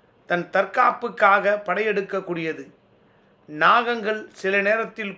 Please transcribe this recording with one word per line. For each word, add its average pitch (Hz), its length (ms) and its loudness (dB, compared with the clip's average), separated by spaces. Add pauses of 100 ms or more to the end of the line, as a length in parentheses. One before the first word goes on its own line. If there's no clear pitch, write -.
(300)
தன் 175 260 -2
தற்காப்புக்காக 208 1000 2 (120)
படையெடுக்கக்கூடியது. 180 960 -4 (840)
நாகங்கள் 214 720 2 (220)
சில 190 120 -2 (140)
நேரத்தில் 214 500 -2